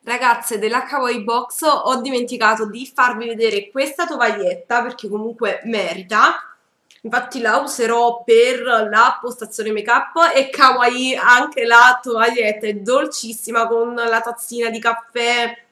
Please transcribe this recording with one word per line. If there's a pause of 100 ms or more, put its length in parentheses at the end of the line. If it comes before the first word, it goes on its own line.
Ragazze,
della
Kawaii
Box
ho
dimenticato
di
farvi
vedere
questa
tovaglietta,
perché
comunque
merita. (480)
Infatti
la
userò
per (280)
la
postazione
make
up.
E
kawaii
anche
la
tovaglietta,
è
dolcissima,
con
la
tazzina
di
caffè (160)